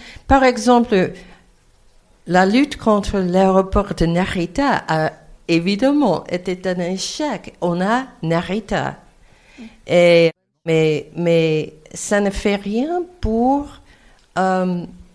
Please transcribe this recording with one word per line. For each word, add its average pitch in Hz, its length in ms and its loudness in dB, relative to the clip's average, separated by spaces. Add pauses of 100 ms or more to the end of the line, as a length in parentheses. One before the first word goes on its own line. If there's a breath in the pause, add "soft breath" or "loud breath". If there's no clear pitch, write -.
(280 loud breath)
par 269 160 4
exemple, 233 680 2 (1160 loud breath)
la 180 180 4
lutte 254 320 2
contre 208 420 0
l'aéroport 190 760 2
de 170 100 0
Narita 175 840 -2
a 160 240 -2 (380)
évidemment 202 800 0
été 180 300 -6 (120)
un 180 100 -4
échec. 190 800 -6
On 175 220 -2
a 233 240 -2 (160)
Narita. 165 760 -4 (920 loud breath)
Et, 170 440 4 (340)
mais, 156 520 0
mais 165 560 0 (200)
ça - 280 -2
ne 202 80 0
fait 202 260 -2
rien 233 460 -4 (180)
pour, 254 480 0 (720 soft breath)
euh, 185 480 -2 (300)